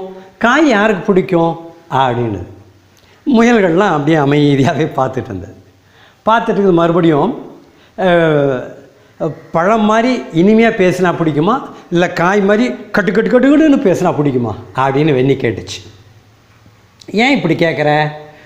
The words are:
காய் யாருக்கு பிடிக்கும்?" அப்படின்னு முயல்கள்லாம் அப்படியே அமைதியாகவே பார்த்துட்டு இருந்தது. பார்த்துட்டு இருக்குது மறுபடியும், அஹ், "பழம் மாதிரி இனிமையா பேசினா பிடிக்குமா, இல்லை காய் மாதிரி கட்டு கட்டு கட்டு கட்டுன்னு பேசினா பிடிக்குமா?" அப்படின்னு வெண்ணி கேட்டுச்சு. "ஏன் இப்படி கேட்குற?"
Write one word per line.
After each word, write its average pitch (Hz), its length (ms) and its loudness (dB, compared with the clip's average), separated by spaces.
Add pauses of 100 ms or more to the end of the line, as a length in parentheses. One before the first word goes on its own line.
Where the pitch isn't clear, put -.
(380)
காய் 285 300 2
யாருக்கு 208 360 0
பிடிக்கும்?" 170 520 0 (340)
அப்படின்னு 120 520 -2 (920)
முயல்கள்லாம் 220 420 2
அப்படியே 165 380 0
அமைதியாகவே 143 800 2
பார்த்துட்டு 127 280 -4
இருந்தது. 95 340 -12 (680)
பார்த்துட்டு 214 300 0
இருக்குது 196 160 2
மறுபடியும், 170 720 0 (560)
அஹ், 156 640 0 (920)
"பழம் 208 320 0
மாதிரி 226 320 0
இனிமையா 214 540 2
பேசினா 180 520 0
பிடிக்குமா, 156 400 0 (280)
இல்லை 175 220 0
காய் 180 280 0
மாதிரி 214 340 0 (160)
கட்டு 202 220 0
கட்டு 185 180 0
கட்டு 269 280 4
கட்டுன்னு 285 220 4
பேசினா 170 340 0
பிடிக்குமா?" 123 400 -2 (220)
அப்படின்னு 139 380 0
வெண்ணி 131 200 2
கேட்டுச்சு. 107 520 -6 (1300)
"ஏன் 247 240 0
இப்படி 170 180 0
கேட்குற?" 151 540 0 (380)